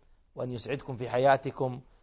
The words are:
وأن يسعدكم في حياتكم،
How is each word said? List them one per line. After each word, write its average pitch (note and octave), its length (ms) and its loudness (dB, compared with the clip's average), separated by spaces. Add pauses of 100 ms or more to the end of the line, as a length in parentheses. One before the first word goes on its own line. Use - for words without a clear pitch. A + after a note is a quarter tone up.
(360)
وأن B2 160 -6
يسعدكم B2 460 -8
في A#2 120 -6
حياتكم، C3 720 2 (220)